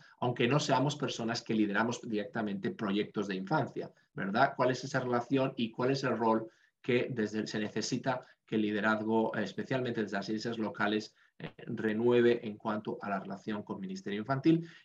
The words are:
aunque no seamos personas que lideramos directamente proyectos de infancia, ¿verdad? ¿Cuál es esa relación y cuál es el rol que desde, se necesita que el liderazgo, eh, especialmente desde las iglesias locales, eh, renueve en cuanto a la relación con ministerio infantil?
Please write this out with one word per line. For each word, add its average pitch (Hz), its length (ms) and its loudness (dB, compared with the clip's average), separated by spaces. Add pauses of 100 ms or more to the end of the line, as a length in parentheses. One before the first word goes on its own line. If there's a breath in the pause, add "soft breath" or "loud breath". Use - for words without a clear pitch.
(200 loud breath)
aunque 123 280 2
no 143 100 4
seamos 135 380 2
personas 117 460 -2
que - 120 -2
lideramos 107 480 2
directamente 104 680 -2
proyectos 101 580 0
de 95 80 -2
infancia, - 540 -2 (240 soft breath)
¿verdad? 113 420 2
¿Cuál 131 140 4
es 127 140 -2
esa 131 160 -2
relación 123 560 2
y 113 140 0
cuál 127 200 0
es 139 120 0
el 120 140 0
rol 113 320 2 (320 loud breath)
que 123 300 2
desde, 107 360 -2
se - 120 -4
necesita 110 680 -2 (220 loud breath)
que 110 100 -2
el 107 60 2
liderazgo, 110 760 2
eh, 110 80 0
especialmente 117 580 -2
desde 101 140 -4
las 98 120 -4
iglesias 110 300 -4
locales, 107 560 -2 (240 soft breath)
eh, - 140 -12 (140)
renueve 117 760 4
en 107 140 -8
cuanto 110 460 -4
a 104 80 -6
la 98 100 -2
relación 101 420 -8
con 95 180 -8
ministerio 95 400 -6
infantil? 135 460 2 (180 loud breath)